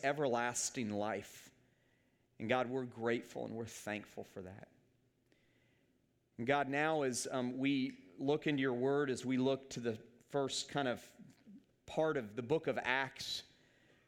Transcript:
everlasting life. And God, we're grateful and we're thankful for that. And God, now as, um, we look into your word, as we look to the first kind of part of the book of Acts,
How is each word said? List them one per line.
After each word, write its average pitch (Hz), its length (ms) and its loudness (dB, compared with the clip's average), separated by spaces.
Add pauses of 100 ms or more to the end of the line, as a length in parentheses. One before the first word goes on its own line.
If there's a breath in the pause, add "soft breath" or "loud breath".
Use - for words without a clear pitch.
everlasting 123 880 0
life. 104 600 -4 (880 soft breath)
And 113 100 -4
God, 123 220 2
we're 131 140 -2
grateful 120 600 -2
and 110 100 -8
we're 113 120 -6
thankful 104 580 -8
for - 160 -14
that. 92 280 -14 (1700 soft breath)
And 117 80 -4
God, 139 220 4
now 151 340 2
as, 127 280 0
um, 127 280 0
we 135 400 2 (200)
look 143 280 2
into 143 160 4
your 131 100 4
word, 135 380 2
as 123 160 -2
we 131 100 4
look 131 340 2
to 127 100 -8
the 117 180 -2 (320)
first 139 400 0
kind 139 180 0
of 117 140 -2 (840)
part 156 300 2
of 107 180 -4
the 123 80 -4
book 156 240 2
of 127 160 2
Acts, - 600 0 (640 soft breath)